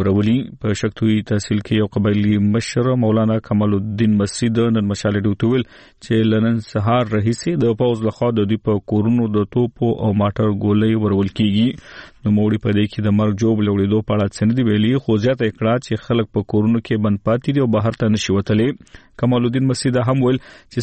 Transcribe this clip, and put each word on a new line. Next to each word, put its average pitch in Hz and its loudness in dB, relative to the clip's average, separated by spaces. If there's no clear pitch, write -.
ورولي. 104 2
په 107 -2
شکتوي 107 0
تحصیل 104 -2
کې - -4
یو 101 0
قبایلي 104 2
مشر 123 -2
مولانا 110 2
کمال 104 0
الدین 104 0
مسید 113 0
نن 101 -2
مشال 104 -2
ریډیو 101 -2
ته 113 2
وویل 127 -2
چې 113 -2
له 110 2
نن 113 -2
سهار 113 0
راهیسې 117 -2
د 117 0
پوځ 110 0
لخوا 120 -2
د 101 0
دوی 110 -2
په 107 0
کورونو 113 2
د 104 0
توپو 123 -2
او 110 -2
ماټر 104 0
ګولۍ 107 2
ورول 98 0
کیږي. 107 2
نوموړي 104 2
په 110 0
دې 104 2
کې - -8
د 104 2
مرګ 107 0
ژوبلې 107 2
اورېدو 101 0
په 107 -2
اړه 104 0
څه - -8
نه 117 2
دي 131 0
ویلي، 107 2
خو 110 2
زیاته 127 0
یې 104 -4
کړه 113 0
چې - -6
خلک 117 -2
په 107 0
کورونو 110 2
کې 110 -2
بند 101 0
پاتې 123 -2
دي 143 2
او 120 0
بهر 110 0
ته 110 2
نشي 95 -2
وتلی. 110 2
کمال 123 2
الدین 131 0
مسید 123 0
هم 131 0
ویل 127 2
چې - -14